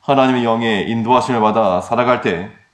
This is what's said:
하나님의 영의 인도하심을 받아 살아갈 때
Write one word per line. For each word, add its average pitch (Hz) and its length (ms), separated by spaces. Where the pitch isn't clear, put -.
하나님의 131 420
영의 113 460
인도하심을 117 520
받아 101 400
살아갈 123 400
때 92 280